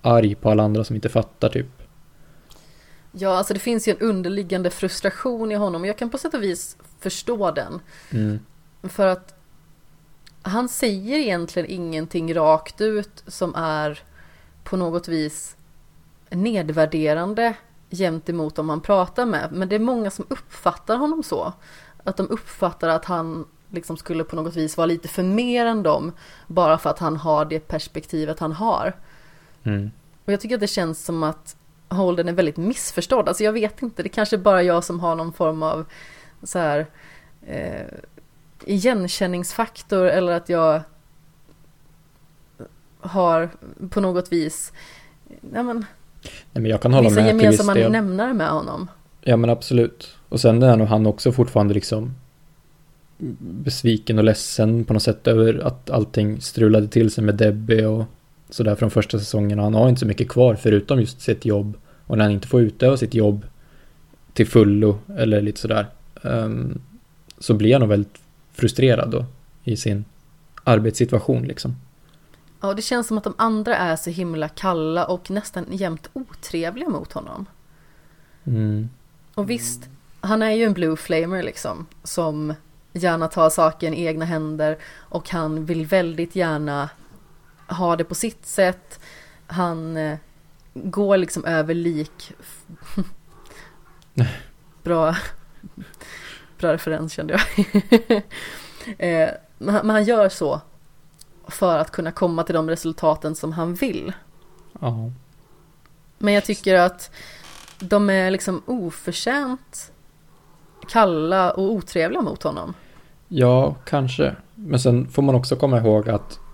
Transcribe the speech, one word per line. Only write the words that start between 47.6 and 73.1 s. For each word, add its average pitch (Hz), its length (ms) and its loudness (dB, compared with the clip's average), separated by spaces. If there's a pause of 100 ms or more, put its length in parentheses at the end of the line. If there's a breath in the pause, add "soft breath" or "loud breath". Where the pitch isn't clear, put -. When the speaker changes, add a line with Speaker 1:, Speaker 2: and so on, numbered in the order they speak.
Speaker 1:
del. - 180 6
Speaker 2:
nämnare 214 420 0
med 160 160 0
honom. 156 380 -4 (340)
Speaker 1:
Ja, 120 160 4
men 117 120 4
absolut. 120 680 0 (140)
Och - 120 -2
sen 117 220 6
är 120 140 8
nog 110 100 4
han 107 200 4
också 113 240 2
fortfarande 117 420 4
liksom 110 420 -4 (1200)
besviken 110 800 -2
och 107 60 4
ledsen 110 600 2
på - 80 0
något 107 100 2
sätt - 240 0
över 113 400 4
att - 220 -6
allting 107 520 0
strulade 110 460 4
till 110 240 4
sig 110 120 -2
med 104 120 2
Debbie 110 500 2
och 110 200 0 (440)
sådär 107 260 0
från 110 160 0
första 110 280 2
säsongen. 104 400 0
Och 101 60 2
han 107 80 2
har 113 160 6
inte 123 100 4
så - 60 -2
mycket - 240 0
kvar 120 260 6
förutom 107 440 4
just - 220 -2
sitt - 240 -2
jobb. 104 320 0 (300 soft breath)
Och 117 100 0
när 107 80 6
han 104 80 4
inte 101 140 -2
får 123 140 4
utöva 127 360 4
sitt 123 160 -2
jobb 104 320 2 (880 soft breath)
till - 140 4
fullo 104 520 6 (180)
eller 107 240 2
lite 104 180 -4
sådär, 110 280 -2 (360)
ehm, 120 580 -4 (560)
så - 160 2
blir 107 200 6
han 139 60 8
nog 113 100 4
väldigt 104 280 2 (360)
frustrerad 123 580 2
då 123 140 -2 (380)
i 110 140 -2
sin 104 280 -2 (580)
arbetssituation, 117 800 2
liksom. 127 320 -6 (840 soft breath)
Speaker 2:
Ja, 202 120 -2
det 214 80 -6
känns 240 260 -2
som 220 100 -2